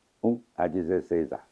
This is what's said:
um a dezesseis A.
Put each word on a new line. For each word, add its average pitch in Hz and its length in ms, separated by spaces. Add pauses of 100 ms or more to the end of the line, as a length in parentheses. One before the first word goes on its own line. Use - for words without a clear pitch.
(220)
um 120 200 (120)
a 90 120
dezesseis 85 680
A. - 200